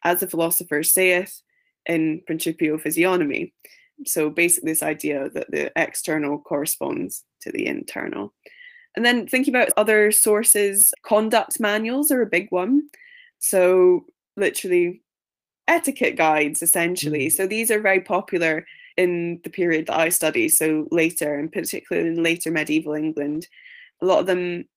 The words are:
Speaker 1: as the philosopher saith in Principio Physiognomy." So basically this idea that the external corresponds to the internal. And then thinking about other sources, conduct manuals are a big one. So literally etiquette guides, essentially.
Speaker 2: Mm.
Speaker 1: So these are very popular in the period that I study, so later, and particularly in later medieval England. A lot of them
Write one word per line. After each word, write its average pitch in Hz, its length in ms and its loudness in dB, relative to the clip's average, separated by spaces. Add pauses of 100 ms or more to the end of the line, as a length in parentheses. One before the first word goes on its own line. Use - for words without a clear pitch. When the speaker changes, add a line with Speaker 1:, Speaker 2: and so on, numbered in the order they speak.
Speaker 1:
as 175 180 2
the 190 60 -4
philosopher 165 560 -2
saith 185 580 2 (440)
in 160 400 0
Principio 160 520 -2
Physiognomy." 165 760 0 (520)
So 156 240 0
basically 170 420 0
this 156 120 -4
idea 151 460 -4
that - 220 -8
the - 240 -2
external 151 640 -2
corresponds - 840 -6 (180)
to - 100 -12
the - 140 -6
internal. - 680 -8 (600)
And 226 100 -2
then 240 220 2
thinking 262 260 0
about 247 240 4
other 214 340 4
sources, 208 840 2 (100)
conduct 220 560 0
manuals 226 520 0
are 254 100 2
a 220 40 2
big 190 240 -2
one. 220 340 2 (560)
So 180 680 4 (320)
literally 180 640 0 (680)
etiquette 311 480 0
guides, 151 460 2
essentially. 165 680 0
Speaker 2:
Mm. 165 60 -2
Speaker 1:
So 190 140 -2
these 220 240 -2
are 214 100 2
very 190 200 4
popular 170 640 -2 (320)
in 175 460 0
the - 60 -10
period 165 380 0
that - 120 -2
I 165 100 2
study, 156 380 0
so 156 440 0
later, 160 440 0
and 151 160 -6
particularly 170 580 -6
in 165 140 -2
later 165 280 -2
medieval 156 420 -2
England. 151 540 -4 (540)
A 175 40 -2
lot 180 140 4
of 175 60 0
them 180 400 -2 (120)